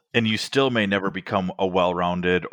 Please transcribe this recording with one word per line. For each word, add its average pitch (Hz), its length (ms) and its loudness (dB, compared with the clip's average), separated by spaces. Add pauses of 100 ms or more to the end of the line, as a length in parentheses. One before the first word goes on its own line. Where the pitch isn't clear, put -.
(140)
and 117 140 2
you 107 100 0
still 139 320 0
may 113 160 0
never 98 240 0
become 92 480 -4
a 95 80 0
well-rounded 90 840 0